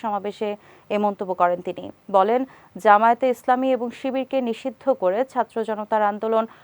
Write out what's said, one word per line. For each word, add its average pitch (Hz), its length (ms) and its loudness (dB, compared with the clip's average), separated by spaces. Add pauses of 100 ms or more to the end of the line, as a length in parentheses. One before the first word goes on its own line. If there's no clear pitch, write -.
সমাবেশে 208 540 -6 (340)
এ 208 80 0
মন্তব্য 202 360 -2
করেন 175 280 0
তিনি। 180 300 -10 (200)
বলেন, 220 340 2 (320)
জামায়াতে 226 520 4
ইসলামী 254 420 0
এবং 240 200 -2
শিবিরকে 262 500 -4
নিষিদ্ধ 240 480 -4
করে 208 360 0
ছাত্র 226 380 -4
জনতার 214 400 -2
আন্দোলন 220 440 0 (160)